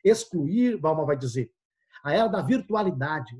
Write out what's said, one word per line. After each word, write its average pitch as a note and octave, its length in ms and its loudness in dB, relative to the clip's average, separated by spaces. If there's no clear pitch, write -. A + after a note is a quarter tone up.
excluir, G#3+ 720 2
Bauman D#3 300 0
vai C#3+ 100 2
dizer. B2+ 340 -4
A C#3+ 100 -4
era A3 160 2
da F#3+ 140 -2
virtualidade. D#3 960 -2